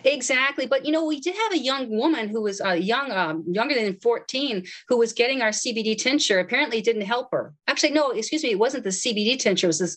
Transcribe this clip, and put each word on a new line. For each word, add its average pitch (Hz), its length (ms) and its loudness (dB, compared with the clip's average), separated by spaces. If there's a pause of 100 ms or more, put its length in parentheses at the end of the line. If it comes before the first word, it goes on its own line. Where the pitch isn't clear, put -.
Exactly. 269 600 0
But, 269 200 0
you 302 60 0
know, 320 120 2
we 302 160 -2
did 349 140 -4
have 415 180 -2
a 339 60 2
young 262 320 -2
woman 233 380 0
who 220 120 -4
was, 202 200 -4
uh, 196 100 0
young, 220 400 0
um, 165 360 -2
younger 220 280 0
than 208 260 0
fourteen, 233 640 -2 (240)
who 247 80 2
was 233 160 2
getting 254 300 2
our 214 100 0
C 240 200 -4
B 220 100 -2
D 220 140 0
tincture. 254 420 2
Apparently 226 400 0
it 220 60 -4
didn't 220 180 2
help 240 300 -2
her. 127 200 -2 (140)
Actually, 294 240 2
no, 294 200 2
excuse 233 340 -2
me. 247 80 2
It 185 60 0
wasn't 240 260 2
the 190 80 -2
C 233 200 -2
B 208 120 0
D 247 120 2
tincture. 190 300 2
It 165 80 4
was 156 60 -2
the, 175 160 -2